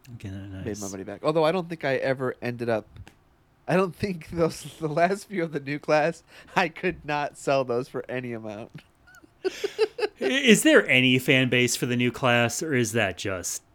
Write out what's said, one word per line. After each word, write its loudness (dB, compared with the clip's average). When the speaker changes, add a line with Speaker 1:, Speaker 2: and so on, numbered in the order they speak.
Speaker 1:
Okay, -14
Speaker 2:
Made -12
Speaker 1:
nice. -8
Speaker 2:
my -6
money -10
back. -12
Although 2
I 4
don't -2
think -10
I 0
ever -4
ended -6
up, -2
I 2
don't 0
think -6
<laughs> -16
those, -2
the -4
last 0
few -6
of -6
the -6
new -6
class, 0
I 2
could -6
not -4
sell 0
those -4
for -8
any -8
amount. -12
<laughs> -4
Speaker 1:
Is 6
there 8
any 6
fan 4
base 2
for -4
the 0
new 2
class, 2
or -4
is 0
that 0
just -8